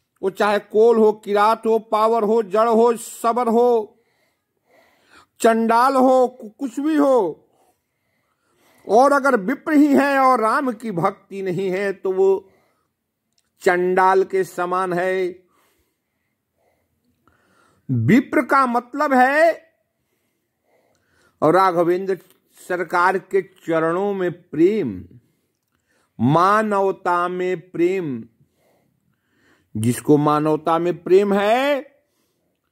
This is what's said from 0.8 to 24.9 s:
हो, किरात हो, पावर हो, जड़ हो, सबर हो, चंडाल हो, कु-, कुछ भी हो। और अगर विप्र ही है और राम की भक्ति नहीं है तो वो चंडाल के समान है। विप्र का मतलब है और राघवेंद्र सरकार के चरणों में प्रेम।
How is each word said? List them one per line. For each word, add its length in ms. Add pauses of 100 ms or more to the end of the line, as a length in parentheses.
हो, 160
किरात 520
हो, 140
पावर 440
हो, 200
जड़ 260
हो, 280
सबर 500
हो, 500 (1400)
चंडाल 560
हो, 320
कु-, 220 (100)
कुछ 200
भी 160
हो। 540 (1400)
और 220
अगर 280
विप्र 340
ही 140
है 320
और 200
राम 320
की 200
भक्ति 500
नहीं 280
है 240
तो 180
वो 380 (1120)
चंडाल 600
के 200
समान 500
है। 500 (2500)
विप्र 540
का 200
मतलब 480
है 600 (1700)
और 140
राघवेंद्र 640 (500)
सरकार 480
के 240
चरणों 720
में 180
प्रेम। 720 (1160)